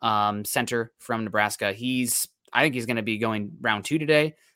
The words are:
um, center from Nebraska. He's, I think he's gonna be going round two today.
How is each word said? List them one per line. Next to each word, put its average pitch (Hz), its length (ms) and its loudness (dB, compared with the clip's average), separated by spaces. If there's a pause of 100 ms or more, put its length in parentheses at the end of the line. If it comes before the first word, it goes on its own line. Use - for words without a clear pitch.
um, 104 440 2
center 117 540 -2
from 113 260 -4
Nebraska. 104 480 0
He's, 123 540 -2 (260)
I 123 80 4
think 147 140 2
he's 117 100 -4
gonna 117 180 -2
be 107 140 -2
going 107 340 -2 (100)
round 107 240 0
two 156 120 -2
today. 156 380 2 (200)